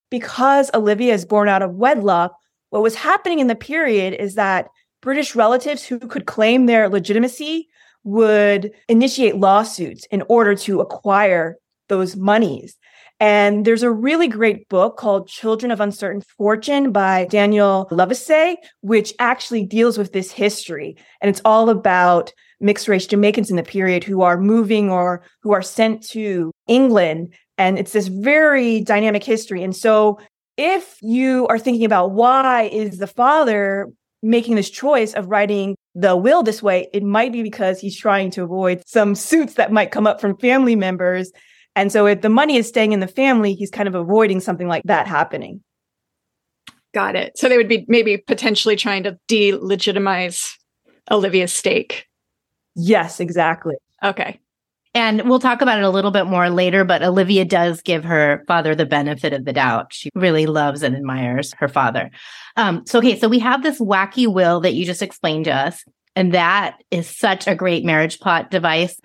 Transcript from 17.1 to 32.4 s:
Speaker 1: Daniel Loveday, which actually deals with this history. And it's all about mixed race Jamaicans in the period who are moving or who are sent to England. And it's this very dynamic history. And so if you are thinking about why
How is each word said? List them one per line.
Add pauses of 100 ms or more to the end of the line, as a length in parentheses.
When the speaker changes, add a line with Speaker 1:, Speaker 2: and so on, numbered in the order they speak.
Speaker 1:
Daniel
Loveday, (240)
which
actually
deals
with
this
history. (240)
And
it's
all
about (280)
mixed
race
Jamaicans
in
the
period
who
are
moving
or (200)
who
are
sent
to (160)
England. (240)
And
it's
this
very
dynamic
history.
And
so (420)
if
you
are
thinking
about
why